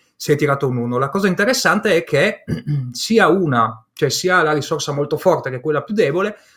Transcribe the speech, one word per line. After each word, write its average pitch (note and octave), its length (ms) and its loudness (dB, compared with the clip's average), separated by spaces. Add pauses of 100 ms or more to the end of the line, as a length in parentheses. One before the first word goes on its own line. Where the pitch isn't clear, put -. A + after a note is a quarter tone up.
(160)
se - 160 -2
hai C#3+ 60 4
tirato C#3 300 0
un B2+ 100 -2
uno. A#2+ 200 -2
La C3+ 120 0
cosa G3 180 0
interessante G3 680 2
è E3+ 100 2
che F#3 380 0 (240)
<clears throat> C3+ 240 -4
sia G3+ 360 2
una, C3 640 0
cioè D3 160 0
sia F3+ 340 0
la D#3 100 0
risorsa D3+ 400 -4
molto C#3+ 240 -4
forte C#3 320 0
che B2+ 120 -8
quella D3 220 -2
più A3 100 -8
debole, F#3+ 420 0 (220)